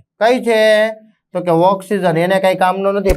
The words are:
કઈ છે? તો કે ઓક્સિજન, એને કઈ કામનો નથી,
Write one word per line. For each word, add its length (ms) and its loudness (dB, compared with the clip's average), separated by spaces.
કઈ 240 0
છે? 460 2
તો 80 -6
કે 100 -4
ઓક્સિજન, 680 0
એને 240 0
કઈ 140 0
કામનો 380 -2
નથી, 240 -2